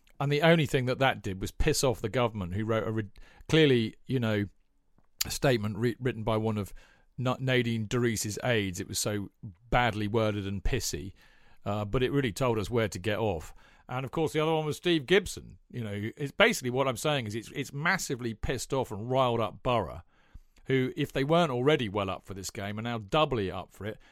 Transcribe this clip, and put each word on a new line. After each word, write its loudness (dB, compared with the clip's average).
And 0
the 2
only 6
thing 0
that 0
that 2
did -4
was -4
piss 2
off 2
the -2
government, 0
who -2
wrote 0
a -2
rid-, -2
clearly, 6
you -2
know, 2
a -4
statement 2
re-, 0
written -4
by 2
one 0
of -4
Na-, 0
Nadine 0
Dorries's 0
aides. 0
It -8
was -6
so -2
badly 2
worded 0
and -6
pissy, -2
uh, -2
but 0
it 0
really 0
told 0
us -2
where 2
to -8
get -2
off. -2
And -6
of -10
course, -2
the 0
other 2
one 0
was -4
Steve 0
Gibson. 0
You -8
know, -4
it's -8
basically 2
what 2
I'm -2
saying -2
is -6
it's, -8
it's -6
massively -2
pissed -4
off 0
and -8
riled 2
up -4
Borough, 0
who, 2
if -2
they -2
weren't 4
already 2
well -2
up -8
for -12
this -10
game, -6
are -8
now -4
doubly 2
up -8
for -12
it. -8